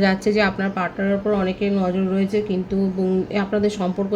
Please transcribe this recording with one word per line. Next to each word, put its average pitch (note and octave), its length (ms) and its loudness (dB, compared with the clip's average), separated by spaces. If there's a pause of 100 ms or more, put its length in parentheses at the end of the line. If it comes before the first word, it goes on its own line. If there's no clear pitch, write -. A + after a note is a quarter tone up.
যাচ্ছে F#3+ 320 2
যে G#3+ 120 4
আপনার G3 280 -2
পার্টনারের G3 420 -2
ওপর G#3 120 0 (120)
অনেকের F#3+ 280 0 (100)
নজর F#3 320 0
রয়েছে, G3 240 0 (120)
কিন্তু F#3 280 -2 (140)
এবং F#3 180 0 (340)
আপনাদের G#3 360 0
সম্পর্ক F#3+ 360 -2